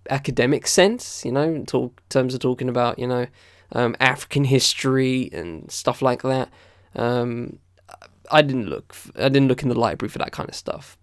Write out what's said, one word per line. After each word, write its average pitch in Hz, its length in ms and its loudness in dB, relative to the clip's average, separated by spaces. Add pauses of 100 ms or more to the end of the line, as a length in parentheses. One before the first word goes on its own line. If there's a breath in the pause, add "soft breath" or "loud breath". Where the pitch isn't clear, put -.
academic 139 580 0
sense, - 560 2
you 120 80 -4
know, 135 120 2
in 160 220 -2
talk-, 127 440 -4
terms 127 240 2
of 127 60 -6
talking 127 300 -2
about, 120 280 0
you 123 100 -4
know, 123 200 -2 (440 soft breath)
um, 117 280 0
African 135 460 2
history 131 880 2
and 85 380 -10
stuff - 300 -4
like 127 200 0
that. 131 280 -2 (460 soft breath)
Um, 120 640 -4 (720)
I 156 100 8
didn't 131 280 -2
look - 220 -10
f-, - 240 -18
I 131 140 0
didn't 135 180 4
look 127 160 0
in 131 60 0
the 120 100 0
library 117 300 -2
for - 100 -10
that - 120 -4
kind - 180 -8
of - 60 -16
stuff, - 480 -10